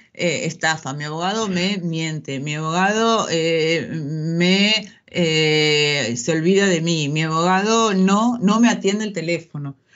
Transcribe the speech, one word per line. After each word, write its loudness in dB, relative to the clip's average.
eh, -2
estafa, -4
mi -8
abogado -4
me -2
miente, -6
mi -6
abogado, 0
eh, 0
me, 0
eh, 2
se -2
olvida 2
de 2
mí, 0
mi -2
abogado 2
no, 2
no 2
me 6
atiende 0
el -6
teléfono", -6